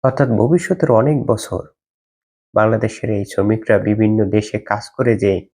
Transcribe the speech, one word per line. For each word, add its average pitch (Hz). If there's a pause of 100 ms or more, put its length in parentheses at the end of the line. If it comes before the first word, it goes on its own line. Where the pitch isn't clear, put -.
অর্থাৎ 131
ভবিষ্যতের 170
অনেক 131
বছর 110 (920)
বাংলাদেশের 107
এই 101
শ্রমিকরা 110
বিভিন্ন 107 (100)
দেশে 104
কাজ 104
করে 120
যে 101 (260)